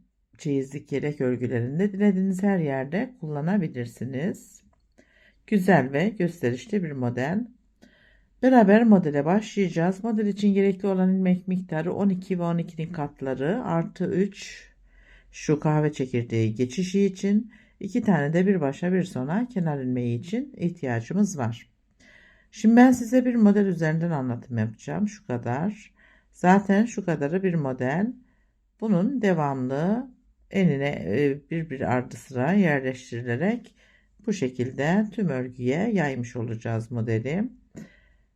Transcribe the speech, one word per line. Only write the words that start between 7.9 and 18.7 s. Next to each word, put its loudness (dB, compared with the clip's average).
Beraber 8
modele 6
başlayacağız. 0
Model -2
için 2
gerekli 2
olan 2
ilmek 2
miktarı -4
on 2
iki -4
ve -2
on 0
ikinin -6
katları -4
artı -4
üç, -4
şu -2
kahve 0
çekirdeği -2
geçişi 0
için, 0
iki -4
tane 2
de 2
bir 2
başa -2